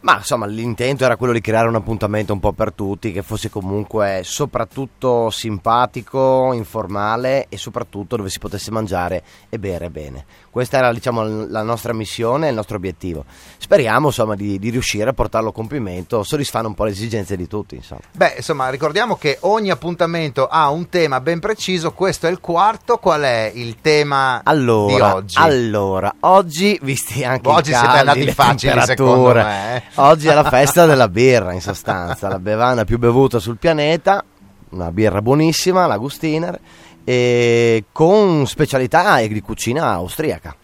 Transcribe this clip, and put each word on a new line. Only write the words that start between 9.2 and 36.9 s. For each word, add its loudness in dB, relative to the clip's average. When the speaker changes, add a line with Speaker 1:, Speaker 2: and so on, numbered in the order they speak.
Speaker 1:
e -8
bere -6
bene. -14
Questa -2
era, 2
diciamo, -4
l-, -6
la -4
nostra -4
missione -4
e 0
il -4
nostro -8
obiettivo. -8
Speriamo, 2
insomma, 0
di, -4
di -4
riuscire -2
a -4
portarlo -2
a -10
compimento, -6
soddisfare -4
un -6
po' -2
le -2
esigenze -6
di -8
tutti, -10
insomma. -18
Speaker 2:
Beh, 0
insomma, -4
ricordiamo -2
che -2
ogni 0
appuntamento -2
ha 2
un -4
tema 0
ben -2
preciso, -4
questo -2
è 2
il -4
quarto. 0
Qual 2
è 0
il -12
tema 2
Speaker 1:
Allora, 4
Speaker 2:
di 4
oggi? 0
Speaker 1:
allora, 2
oggi, 2
visti -6
anche -2
Speaker 2:
Oggi 2
Speaker 1:
i 0
Speaker 2:
siete 4
Speaker 1:
caldi, 6
Speaker 2:
andati 4
Speaker 1:
le 0
Speaker 2:
facili, 2
secondo 4
Speaker 1:
temperature, 6
Speaker 2:
me, -2
eh. -8
Speaker 1:
oggi 6
è 6
la 6
festa 6
Speaker 2:
<laughs> 6
Speaker 1:
della 6
birra, 4
in -6
sostanza, -6
la -4
bevana 0
più -2
bevuta 4
sul -6
pianeta, 0
una -6
birra 2
buonissima, 2
la 0
Gustiner, -6